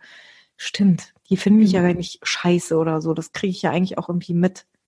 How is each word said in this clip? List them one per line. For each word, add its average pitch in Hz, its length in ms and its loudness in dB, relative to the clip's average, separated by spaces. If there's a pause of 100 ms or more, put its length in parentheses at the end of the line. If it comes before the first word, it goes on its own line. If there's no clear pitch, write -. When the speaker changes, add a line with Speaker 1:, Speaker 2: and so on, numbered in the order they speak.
(560)
Speaker 1:
stimmt, - 560 0 (160)
die 190 80 2
finden 208 240 4
mich 220 80 6
Speaker 2:
Mhm. 190 80 2
Speaker 1:
ja 180 60 2
gar 175 120 2
nicht 175 280 -8
scheiße 175 540 0
oder 160 260 0
so. 160 100 -2
Das 160 200 -8
kriege - 180 -4
ich 180 100 -8
ja 170 100 -2
eigentlich 185 280 -2
auch - 100 -8
irgendwie 175 260 -4
mit. 185 300 0 (240)